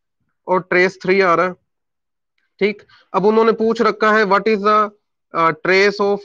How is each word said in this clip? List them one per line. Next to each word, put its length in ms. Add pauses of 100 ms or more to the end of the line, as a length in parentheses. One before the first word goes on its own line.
(460)
और 140
ट्रेस 420
थ्री 180
आ 140
रहा 120
है। 60 (1080)
ठीक, 220 (320)
अब 120
उन्होंने 260
पूछ 300
रखा 300
है, 120
"What 180
is 160
the, 320 (460)
uh, 140 (160)
trace 340
of 240